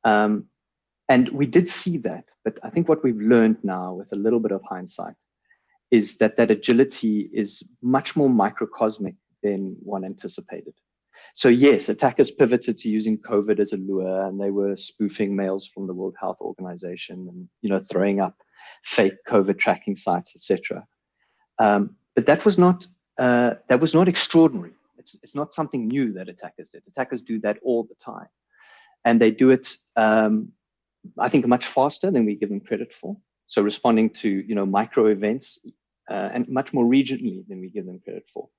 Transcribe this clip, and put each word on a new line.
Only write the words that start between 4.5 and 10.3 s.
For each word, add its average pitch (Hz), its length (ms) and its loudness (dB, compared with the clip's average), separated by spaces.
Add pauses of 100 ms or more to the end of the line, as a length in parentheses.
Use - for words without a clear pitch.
of 92 100 -6
hindsight - 540 -14 (760)
is 110 280 2
that 110 180 2
that 113 160 4
agility 113 800 2
is - 320 -6 (180)
much 131 320 -2
more 143 160 2
microcosmic 107 840 -2 (260)
than 98 380 -4
one 95 240 -10
anticipated. - 680 -14 (600)